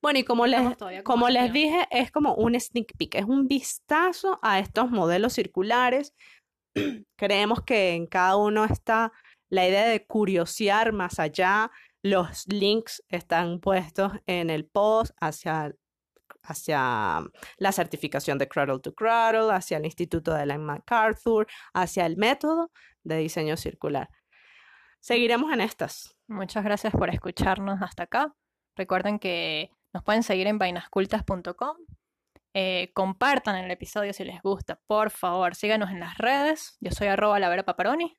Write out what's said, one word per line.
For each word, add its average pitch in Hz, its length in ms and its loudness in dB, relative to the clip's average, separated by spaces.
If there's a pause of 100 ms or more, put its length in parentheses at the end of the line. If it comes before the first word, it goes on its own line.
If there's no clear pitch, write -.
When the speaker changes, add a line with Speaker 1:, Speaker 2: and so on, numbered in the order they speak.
Speaker 1:
Bueno, 285 160 2
y 247 60 2
como 240 220 4
Speaker 2:
Estamos 247 240 4
Speaker 1:
les, - 80 -8
Speaker 2:
todavía 190 260 -10
como 254 100 2
Speaker 1:
como 240 140 4
les 247 160 4
Speaker 2:
estudiando. 302 340 2
Speaker 1:
dije, 349 140 2
es 240 180 0
como 294 240 2
un 233 240 2
sneak - 400 -6
peek, - 160 -4
es 208 100 0
un 269 220 2
vistazo 339 960 0
a 202 160 4
estos 226 320 0
modelos 170 440 2
circulares. 247 760 0 (640)
<clears throat> 247 320 -4 (100)
Creemos 208 460 0
que 190 320 2
en 170 140 -4
cada 185 280 2
uno 214 280 4
está 226 480 0 (360)
la 185 200 2
idea 196 180 4
de 226 200 0
curiosear 202 840 0
más 190 280 -4
allá. 190 500 2 (320)
Los 190 440 0
links 208 600 -2
están 170 500 -2
puestos 190 540 0 (140)
en 175 240 -2
el 151 180 -4
post 220 520 2
hacia, 156 540 -4 (680)
hacia 120 800 0 (360)
la 196 160 2
certificación 151 680 -2
de 135 100 0
Cradle 135 320 0
to 151 140 -10
Cradle, 226 580 2
hacia 180 260 -2
el 151 80 -4
Instituto 165 460 -4
de 147 120 0
Ellen 147 200 -4
MacArthur, 220 840 0 (260)
hacia 180 320 0
el 160 100 -2
método 302 540 0 (320)
de 160 160 -4
diseño 156 380 -2
circular. - 520 -6 (920)
Seguiremos 240 520 2
en 240 80 0
estas. - 560 -6 (120)
Speaker 2:
Muchas 196 360 -6
gracias 208 280 -2
por 175 180 0
escucharnos 190 720 -2
hasta 175 220 -8
acá. 285 300 -2 (420)
Recuerden 190 420 -2
que 165 520 -4 (220)
nos - 120 -10
pueden 220 180 2
seguir 190 240 0
en 214 120 0
vainascultas 196 680 -2
punto 180 320 -6
com. 294 200 -6 (760)
Eh, 185 400 -2
compartan 196 600 0
el 185 140 -6
episodio 202 420 -6
si 196 120 -8
les 175 180 -12
gusta, - 440 -4
por 214 240 0
favor. 180 460 -2
Síganos 208 340 -2
en 175 100 -8
las 175 180 -12
redes. 277 640 0
Yo 185 100 -6
soy 202 180 -2
arroba 202 300 2
la 185 100 2
vera 180 160 0
paparoni. 262 540 -2